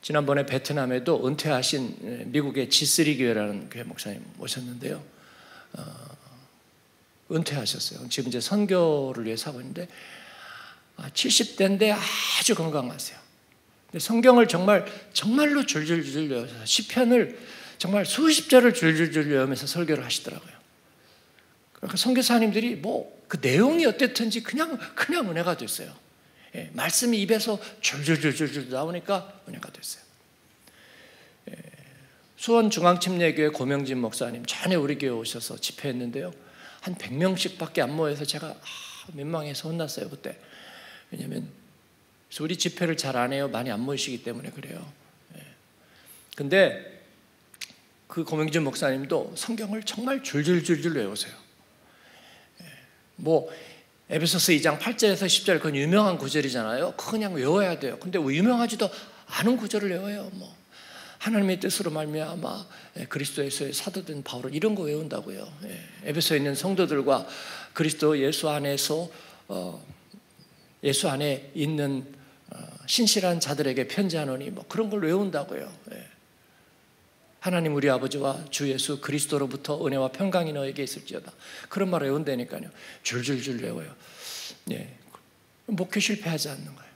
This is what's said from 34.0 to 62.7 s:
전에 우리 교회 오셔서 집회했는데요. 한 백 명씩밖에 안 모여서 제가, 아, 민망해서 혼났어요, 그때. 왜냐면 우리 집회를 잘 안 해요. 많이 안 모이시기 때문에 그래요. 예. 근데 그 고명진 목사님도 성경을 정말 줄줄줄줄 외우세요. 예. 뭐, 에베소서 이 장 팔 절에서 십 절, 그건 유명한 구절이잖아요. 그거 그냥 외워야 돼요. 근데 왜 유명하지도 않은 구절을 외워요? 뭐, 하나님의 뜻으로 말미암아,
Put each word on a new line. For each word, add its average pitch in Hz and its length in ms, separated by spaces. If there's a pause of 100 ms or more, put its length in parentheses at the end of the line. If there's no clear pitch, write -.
전에 - 300
우리 143 220
교회 135 140
오셔서 113 460
집회했는데요. 127 720 (500)
한 180 140
백 - 180
명씩밖에 175 680
안 131 140
모여서 147 300
제가, 151 220
아, - 640
민망해서 151 560
혼났어요, 165 400
그때. - 280 (760)
왜냐면 - 360 (920)
우리 160 160
집회를 165 400
잘 135 220
안 123 160
해요. 139 160
많이 123 200
안 107 120
모이시기 131 420
때문에 120 280
그래요. - 400 (440)
예. - 60 (920)
근데 147 680 (1040)
그 165 160
고명진 156 400
목사님도 135 720
성경을 220 480
정말 262 400
줄줄줄줄 156 720
외우세요. 104 380 (1300)
예. 175 40 (520)
뭐, 156 340 (580)
에베소서 165 440
이 143 80
장 151 180
팔 226 180
절에서 196 300
십 - 180
절, 175 140
그건 151 160
유명한 175 420
구절이잖아요. 135 800
그거 - 140
그냥 208 240
외워야 165 420
돼요. 127 220
근데 180 180
왜 143 180
유명하지도 220 540 (380)
않은 233 300
구절을 202 340
외워요? 190 420
뭐, - 240 (600)
하나님의 196 400
뜻으로 196 320
말미암아, 156 760 (320)